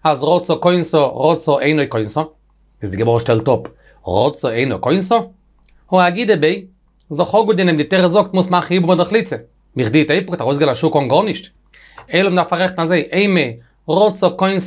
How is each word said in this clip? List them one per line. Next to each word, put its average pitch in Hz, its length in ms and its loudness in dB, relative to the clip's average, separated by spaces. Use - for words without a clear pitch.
אז 147 200 0
רוצה 165 380 0
כהן, 180 200 2
רוצה 147 640 0
אינו 147 300 0
כהן. 110 160 -4
איז 101 100 -8
די 95 60 -6
גמרא 117 220 0
שטעלט 113 300 0
אפ. 123 100 0
רוצה 120 500 -2
אינו 117 300 -2
כהן? 165 180 0
הו 185 100 2
אגיד 185 320 2
ביי. 175 340 0
איז 147 60 -6
דאך 170 160 -2
אויך 214 120 2
גוט, 208 100 0
דען 175 220 2
די 147 60 0
תורה 180 240 2
זאגט, 190 260 2
מוז 185 180 0
מאכן 175 240 0
היבום 175 140 2
מיט 185 80 4
דער - 80 0
חליצה. 214 300 -2
מיך 123 140 -2
די, 147 140 2
דער 147 140 0
איפוק, 135 180 -4
דער 120 120 -4
אויסגעלאזט 143 320 0
שוק 160 140 0
קען 143 140 0
גאר 143 140 2
נישט. 208 260 -6
אלא 190 160 2
דער 180 140 2
פארעכט 180 360 -4
נאך 165 80 0
זיי, 170 240 0
אימא, 185 300 2
רוצה 185 420 2
כהן, 190 300 0